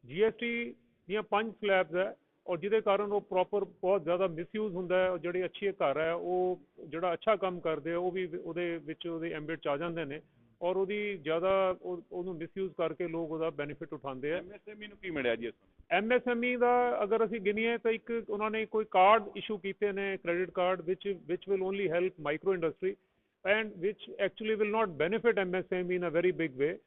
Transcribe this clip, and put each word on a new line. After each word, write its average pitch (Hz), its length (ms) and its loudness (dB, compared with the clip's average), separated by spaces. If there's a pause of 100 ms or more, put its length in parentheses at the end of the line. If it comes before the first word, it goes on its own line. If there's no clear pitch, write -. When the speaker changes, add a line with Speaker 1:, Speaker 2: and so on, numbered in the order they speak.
Speaker 1:
ਜੀ 151 160 0
ਐਸ 220 120 2
ਟੀ 233 400 -4 (340)
ਦੀਆਂ 208 140 -4
ਪੰਜ 214 300 -2
ਸਲੈਬਸ 185 420 2
ਹੈ 196 200 0 (320)
ਔਰ 175 120 -2
ਜਿਹਦੇ 208 220 0
ਕਾਰਨ 202 320 2
ਉਹ 202 80 2
ਪ੍ਰੋਪਰ 196 440 0
ਬਹੁਤ 190 380 0
ਜ਼ਿਆਦਾ 175 240 2
ਮਿਸਯੂਜ਼ 185 480 -4
ਹੁੰਦਾ 185 300 2
ਹੈ 185 60 2
ਔਰ 180 80 -2
ਜਿਹੜੇ 175 260 -2
ਅੱਛੇ 190 280 -4
ਘਰ 151 280 2
ਹੈ 160 120 0
ਉਹ 180 480 0 (280)
ਜਿਹੜਾ 170 240 -2
ਅੱਛਾ 208 240 2
ਕੰਮ 185 240 -2
ਕਰਦੇ 160 320 -2
ਆ 170 60 0
ਉਹ 180 120 0
ਵੀ 185 180 -4 (160)
ਉਹਦੇ 170 400 -4
ਵਿੱਚ 160 220 -10
ਉਹਦੇ 165 260 -6
ਐਂਬਿਟ 151 280 -6
'ਚ - 80 -2
ਆ 143 80 2
ਜਾਂਦੇ 165 280 -4
ਨੇ 147 160 -8 (420)
ਔਰ 180 140 0
ਉਹਦੀ 202 400 -2
ਜ਼ਿਆਦਾ 180 680 2
ਉਹ, 180 200 -6 (100)
ਉਹਨੂੰ 180 240 -6
ਮਿਸਯੂਜ਼ 165 420 -6
ਕਰਕੇ 165 300 -2
ਲੋਕ 165 220 -4
ਉਹਦਾ 160 200 -2
ਬੈਨੀਫਿਟ 147 420 -8
ਉਠਾਉਂਦੇ 139 400 -6
ਆ। 170 40 0
Speaker 2:
ਐਮ 185 160 -8
ਐਸ 202 160 -18
ਐਮ 214 140 -14
ਈ 214 40 -14
ਨੂੰ 202 120 -18
ਕੀ 190 120 -8
ਮਿਲਿਆ 127 260 2
ਜੀ 117 100 -6
ਇਸ 107 80 -6
ਤੋਂ? - 140 -20 (220)
Speaker 1:
ਐਮ 208 220 4
ਐਸ 247 180 4
ਐਮ 240 140 0
ਈ 247 120 0
ਦਾ 247 460 4
ਅਗਰ 226 220 2
ਅਸੀਂ 220 160 -4
ਗਿਣੀਏ 220 380 0
ਤਾਂ 226 120 0
ਇੱਕ 226 380 -2
ਉਹਨਾਂ 214 220 -2
ਨੇ 220 160 -2
ਕੋਈ 220 240 0
ਕਾਰਡ 202 340 8 (120)
ਇਸ਼ੂ 202 220 -6
ਕੀਤੇ 196 340 -2
ਨੇ, 196 220 -4
credit 175 340 -2
card, 180 360 0
which, 185 340 -4
which 175 340 -4
will 190 180 0
only 196 220 -2
help 180 200 2 (180)
micro 175 300 0
industry 185 340 -2 (600)
and 220 120 0
which 202 600 -4
actually 214 340 -2
will 208 160 2
not 220 140 2
benefit 202 580 2
M 180 120 0
S 180 260 -2
M 180 60 -2
E 180 60 0
in 175 100 0
a 151 80 -4
very 175 260 4
big 135 200 -2
way। 170 240 0